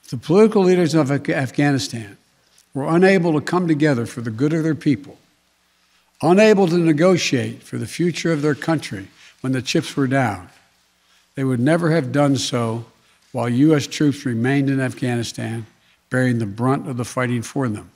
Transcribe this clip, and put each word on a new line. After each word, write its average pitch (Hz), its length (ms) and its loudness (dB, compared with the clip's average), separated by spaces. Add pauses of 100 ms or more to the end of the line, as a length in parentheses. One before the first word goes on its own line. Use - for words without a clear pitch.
If - 60 -20
the 139 60 -6
political 202 460 4
leaders 180 320 2
of 147 160 2
Af-, 143 180 -2
Afghanistan 135 880 -2 (560)
were 139 220 -6
unable 180 400 4
to 147 60 0
come 180 260 -2
together 143 400 2
for 120 140 -12
the 117 100 -6
good 135 220 -2
of 160 100 -2
their 156 120 0
people, - 440 -4 (1040)
unable 196 460 6
to 175 100 2
negotiate 151 840 0
for - 140 -14
the 117 100 -6
future 165 460 -2
of 147 100 -2
their 151 120 0
country 117 540 -4 (320)
when 131 120 -4
the 127 100 -2
chips - 340 -4
were 139 100 0
down, 113 420 -2 (880)
they 135 100 -4
would 127 160 0
never 160 300 2
have 143 220 0
done 139 240 2
so 113 480 -4 (480)
while 120 160 -4
U 139 260 4
S 139 120 0
troops 143 380 -2
remained 135 460 0
in 135 100 -2
Afghanistan, 117 880 -6 (440)
bearing 127 280 0
the 113 80 -2
brunt 123 420 -2
of 127 80 -6
the 120 80 -6
fighting 123 380 -4
for 131 260 -4
them. 98 280 -8